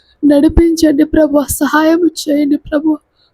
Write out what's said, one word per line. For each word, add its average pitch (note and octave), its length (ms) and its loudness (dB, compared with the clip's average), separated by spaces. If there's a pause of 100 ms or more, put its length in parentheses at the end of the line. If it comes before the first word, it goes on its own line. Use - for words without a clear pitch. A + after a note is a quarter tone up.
(220)
నడిపించండి D#4 840 2
ప్రభు. D4+ 460 0
సహాయం D#4 500 0 (200)
చేయండి D4 360 -2
ప్రభు. D4+ 420 -4 (360)